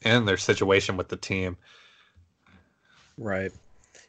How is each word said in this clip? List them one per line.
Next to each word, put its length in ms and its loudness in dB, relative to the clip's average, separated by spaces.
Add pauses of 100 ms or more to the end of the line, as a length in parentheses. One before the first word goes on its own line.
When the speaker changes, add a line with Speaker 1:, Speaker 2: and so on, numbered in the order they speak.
Speaker 1:
and 240 4
their 80 2
situation 600 2
with 120 -6
the 80 -8
team. 400 -6 (1600)
Speaker 2:
Right. 320 -4 (580)